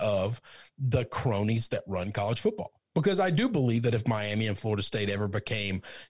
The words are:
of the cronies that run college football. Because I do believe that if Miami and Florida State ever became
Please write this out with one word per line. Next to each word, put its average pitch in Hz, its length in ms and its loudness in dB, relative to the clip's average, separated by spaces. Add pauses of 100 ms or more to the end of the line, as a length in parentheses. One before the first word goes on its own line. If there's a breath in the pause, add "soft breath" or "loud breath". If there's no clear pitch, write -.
of 104 400 2 (380 loud breath)
the 127 260 2
cronies 113 640 0
that - 180 -4
run 95 260 -4
college 104 280 -2
football. - 320 -2 (220)
Because 185 260 4
I 175 100 2
do 208 200 4
believe 123 320 2
that 120 120 2
if 113 140 0
Miami 107 380 0
and 101 100 0
Florida 107 260 -2
State 104 280 -2
ever 101 180 0
became 101 540 -2 (280 loud breath)